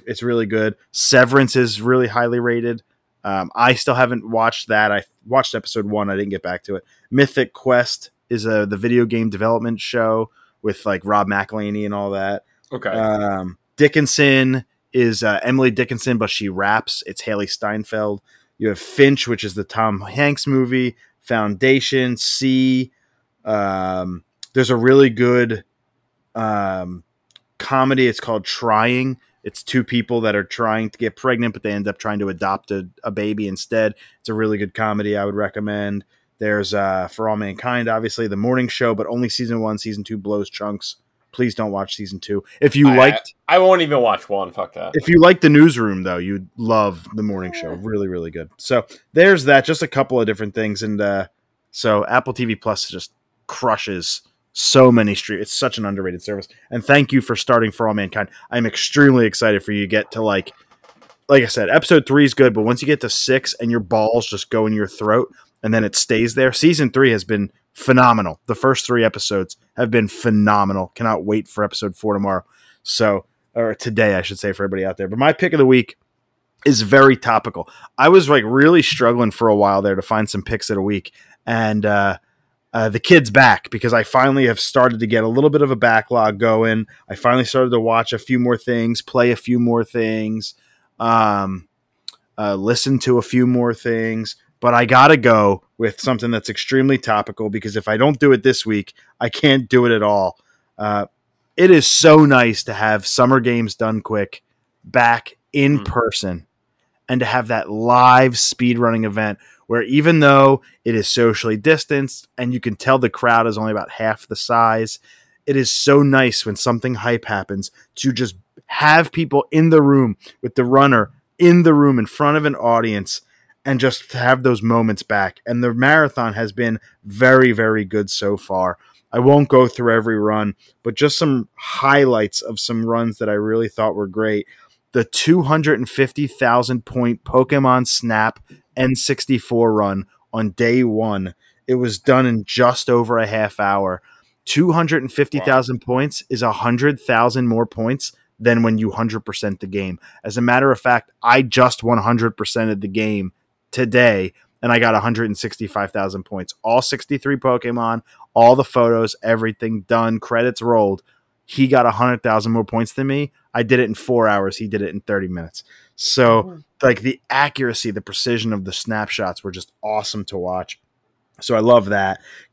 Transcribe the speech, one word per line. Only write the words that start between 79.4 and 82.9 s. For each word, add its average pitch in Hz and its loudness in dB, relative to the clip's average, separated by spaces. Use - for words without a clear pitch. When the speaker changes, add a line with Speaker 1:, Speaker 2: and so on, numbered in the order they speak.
Speaker 1:
a 104 4
while 98 2
there 98 0
to 95 -4
find 107 -2
some 101 -6
picks - -8
of 107 -4
the 98 -4
week. 101 -6
And, 110 -2
uh, 101 0
uh, 113 -2
the 110 -2